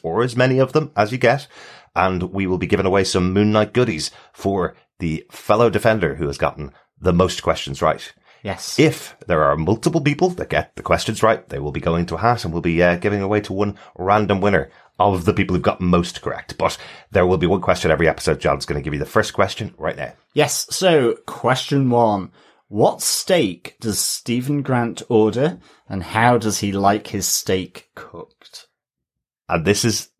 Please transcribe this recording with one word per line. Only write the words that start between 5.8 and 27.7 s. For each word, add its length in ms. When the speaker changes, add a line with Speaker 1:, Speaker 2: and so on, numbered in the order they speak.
Speaker 1:
who 100
has 120
gotten 340
the 120
most 320
questions 360
right. 320
Speaker 2:
Yes. 380
Speaker 1:
If 360
there 160
are 120
multiple 440
people 300
that 200
get 240
the 80
questions 400
right, 260
they 120
will 120
be 80
going 260
to 100
a 20
hat, 260
and 80
we'll 100
be, 200
uh, 140
giving 260
away 200
to 100
one 260
random 440
winner 300
of 260
the 100
people 200
who've 80
got 180
most 400
correct. 380
But 180
there 140
will 120
be 80
one 140
question 320
every 160
episode. 320
John's 260
gonna 160
give 100
you 60
the 80
first 280
question 440
right 180
now. 180
Speaker 2:
Yes. 340
So, 460
question 640
one. 420
What 340
steak 800
does 180
Stephen 640
Grant 460
order, 500
and 160
how 340
does 220
he 100
like 380
his 180
steak 720